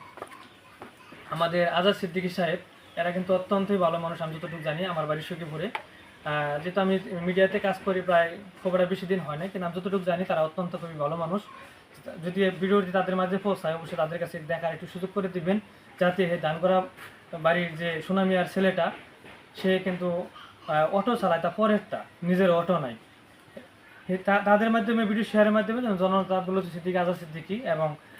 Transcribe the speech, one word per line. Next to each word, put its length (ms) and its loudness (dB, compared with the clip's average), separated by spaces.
আমাদের 400 2
আজাদ 260 2
সিদ্দিকী 340 -4
সাহেব, 300 0
এরা 120 0
কিন্তু 240 -2
অত্যন্তই 420 0
ভালো 220 2
মানুষ, 220 -4
আমি 140 -6
যতটুকু 280 -8
জানি। 220 -4
আমার 200 -4
বাড়ি 160 -4
সখীপুরে। 480 -8
আহ, 920 -6
যেহেতু 180 -2
আমি 180 4
মিডিয়াতে 380 4
কাজ 260 0
করি 160 0
প্রায় 280 4
খুব 120 0
একটা 100 4
বেশি 200 -2
দিন 140 0
হয় 180 -6
না, 100 -6
কিন্তু 200 -6
আমি 100 -6
যতটুকু 260 -2
জানি 200 0
তারা 180 2
অত্যন্ত 340 -2
খুবই 220 -10
ভালো 180 -2
মানুষ। 260 -2
যদি 200 -2
এই 80 4
ভিডিওটি 400 2
তাদের 240 0
মাঝে 220 0
পৌঁছায়, 380 -2
অবশ্যই 220 -10
তাদের 220 -2
কাছে 200 -8
দেখার 340 -4
একটু 140 -12
সুযোগ 280 -8
করে 120 0
দিবেন, 300 0
যাতে 240 2
এই 160 0
দানগড়া 380 2
বাড়ির 380 2
যে 320 -4
সোনামিয়ার 460 2
ছেলেটা, 380 2
সে 240 2
কিন্তু, 280 -4
আহ, 300 2
অটো 180 2
চালায়, 260 2
তা 80 0
পরেরটা, 500 2
নিজের 280 4
অটো 280 2
নাই। 160 -6
হে, 80 -2
তা-, 280 2
তাদের 240 6
মাধ্যমে, 360 2
ভিডিও 180 0
শেয়ারের 340 4
মাধ্যমে 240 0
যেন 160 0
জননেতা 400 2
আব্দুল 200 0
লতিফ 160 -2
সিদ্দিকী, 240 -2
আজাদ 180 2
সিদ্দিকী 400 -8
এবং 400 0